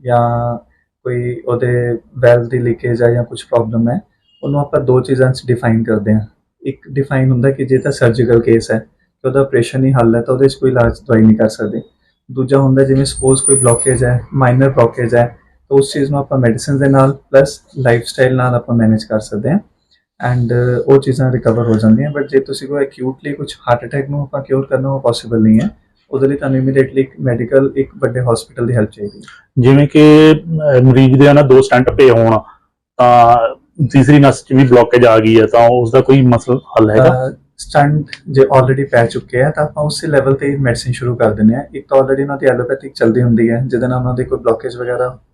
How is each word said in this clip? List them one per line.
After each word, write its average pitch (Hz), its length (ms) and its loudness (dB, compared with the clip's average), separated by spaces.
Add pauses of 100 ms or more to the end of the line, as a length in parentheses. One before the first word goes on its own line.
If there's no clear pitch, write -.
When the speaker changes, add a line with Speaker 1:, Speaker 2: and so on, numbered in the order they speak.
Speaker 1:
ਜਾਂ 120 560 -2 (460)
ਕੋਈ 123 420 -8
ਉਹਦੇ 120 520 -2 (200)
ਵੈਲਵ 120 300 2
ਦੀ 127 100 -4
ਲੀਕੇਜ 120 440 -4
ਹੈ 117 100 2
ਜਾਂ 120 120 -2
ਕੁਛ - 200 -16
ਪ੍ਰੋਬਲਮ 117 440 -2
ਹੈ, 151 120 -4 (420)
ਉਹਨੂੰ 143 180 -4
ਆਪਾਂ 143 200 -2
ਦੋ 127 200 0
ਚੀਜ਼ਾਂ 131 320 0
'ਚ - 140 -8
ਡਿਫਾਈਨ 113 380 -2
ਕਰਦੇ 107 300 -2
ਹਾਂ। 110 60 0 (420)
ਇੱਕ - 300 -12
ਡਿਫਾਈਨ 135 380 -2
ਹੁੰਦਾ 127 200 0
ਕਿ 135 140 -6
ਜੇ 127 140 0
ਤਾਂ 139 140 -4
ਸਰਜੀਕਲ 117 480 0
ਕੇਸ 113 300 0
ਹੈ 110 80 -2 (440)
ਤੇ 131 60 -4
ਉਹਦਾ 131 120 -2
ਆਪਰੇਸ਼ਨ 131 440 -2
ਹੀ 131 80 2
ਹੱਲ 117 240 2
ਹੈ 117 60 -2
ਤਾਂ 127 120 -4
ਉਹਦੇ 135 140 2
'ਚ 135 60 -2
ਕੋਈ 131 160 -2
ਇਲਾਜ 120 300 0
ਦਵਾਈ 113 220 0
ਨਹੀਂ 110 140 4
ਕਰ 110 120 0
ਸਕਦੇ। 107 340 -8 (500)
ਦੂਜਾ 131 260 -2
ਹੁੰਦਾ 135 260 2
ਜਿਵੇਂ 135 200 0
ਸਪੋਜ਼ 131 380 -2
ਕੋਈ 135 140 -2
ਬਲੌਕੇਜ 120 480 -2
ਹੈ, 123 160 -2 (140)
ਮਾਈਨਰ 131 360 2
ਬਲੌਕੇਜ 120 440 -2
ਹੈ, 120 220 0 (320)
ਤਾਂ 139 100 2
ਉਸ 139 140 -2
ਚੀਜ਼ 139 180 -4
ਨੂੰ 143 100 -2
ਆਪਾਂ 135 180 -4
ਮੈਡੀਸਿਨ 123 400 -2
ਦੇ 139 100 0
ਨਾਲ 135 240 2
ਪਲੱਸ - 480 0 (180)
ਲਾਈਫਸਟਾਈਲ 127 580 -2
ਨਾਲ 123 180 -2
ਆਪਾਂ 120 200 -4
ਮੈਨੇਜ 110 300 0
ਕਰ 110 160 -4
ਸਕਦੇ 107 300 -8
ਹਾਂ 185 80 0 (760)
and, 123 140 -2
ਅ, 123 380 -2
ਉਹ 135 120 4
ਚੀਜ਼ਾਂ 131 340 -2
ਰਿਕਵਰ 117 360 -2
ਹੋ 110 60 2
ਜਾਂਦੀਆਂ। 113 360 2
But 143 180 -6
ਜੇ 139 120 0
ਤੁਸੀਂ 135 280 -12
ਕੋਈ 143 160 -4
acutely 135 520 -10
ਕੁਛ 143 200 -12 (120)
ਹਾਰਟ 120 160 -2
ਅਟੈਕ 139 260 -8
ਨੂੰ 143 120 -6
ਆਪਾਂ 139 200 -8
ਕਿਉਰ 135 240 -4
ਕਰਨਾ, 135 240 -4
ਉਹ 135 100 -4
ਪੋਸੀਬਲ 117 380 -4
ਨਹੀਂ 110 260 2
ਹੈ। 214 60 -4 (400)
ਉਹਦੇ 135 180 -2
ਲਈ 139 80 -4
ਤੁਹਾਨੂੰ 135 240 -4
immediately 135 360 -2
ਇੱਕ 135 140 -2 (100)
ਮੈਡੀਕਲ, 131 560 -2
ਇੱਕ 135 220 -4
ਵੱਡੇ 123 220 -4
ਹਸਪੀਟਲ 120 460 -4
ਦੀ 120 80 -4
ਹੈਲਪ 107 160 -2
ਚਾਹੀਦੀ 104 280 -14
ਹੈ। - 40 -20 (360)
Speaker 2:
ਜਿਵੇਂ 139 300 4
ਕਿ, 151 440 6
ਅ, 151 500 0
ਮਰੀਜ਼ 131 400 4
ਦੇ 143 100 6
ਨਾ 147 100 6
ਦੋ 127 200 6
ਸਟੰਟ 127 280 0
ਪਏ 135 200 4
ਹੋਣ 113 280 2 (580)
ਤਾਂ 120 400 4 (560)
ਤੀਸਰੀ 135 260 4
ਨਸ 139 260 2
'ਚ - 80 -8
ਵੀ 131 140 4
ਬਲੌਕੇਜ 120 400 4
ਆ 113 120 4
ਗਈ 110 220 4
ਹੈ 110 60 4
ਤਾਂ 117 240 4
ਉਸ 120 220 -2
ਦਾ 131 80 4
ਕੋਈ 135 220 4
ਮਸਲਾ 123 340 2
ਹੱਲ 113 340 0
ਹੈਗਾ? 131 380 2
Speaker 1:
ਅ, - 40 -10 (260)
ਸਟੰਟ 147 480 -2 (240)
ਜੇ 135 120 2
already 135 480 0
ਪੈ 117 160 2
ਚੁੱਕੇ 123 360 -4
ਆ 147 80 0
ਤਾਂ 151 140 -4
ਆਪਾਂ 151 200 -8
ਉਸੇ 151 220 -8
ਲੈਵਲ 135 280 0
ਤੇ 143 160 -4
ਹੀ 139 60 -4
ਮੈਡੀਸਿਨ 127 360 -4
ਸ਼ੁਰੂ 120 240 -6
ਕਰ 113 140 0
ਦਿੰਦੇ 107 240 2
ਹਾਂ। 139 100 -8 (100)
ਇੱਕ 139 140 -14
ਤਾਂ 135 100 2
already 135 240 0
ਉਹਨਾਂ 139 160 -6
ਦੀ 139 80 -2
ਐਲੋਪੈਥਿਕ 127 480 -4
ਚੱਲਦੀ 117 280 0
ਹੁੰਦੀ 113 280 2
ਹੈ 117 160 -2
ਜਿਹਦੇ 123 200 -4
ਨਾਲ 127 120 -4
ਉਹਨਾਂ 127 160 -4
ਦੀ 123 100 -6
ਕੋਈ 123 140 -6
ਬਲੌਕੇਜ 117 380 -4
ਵਗੈਰਾ 123 420 -6 (160)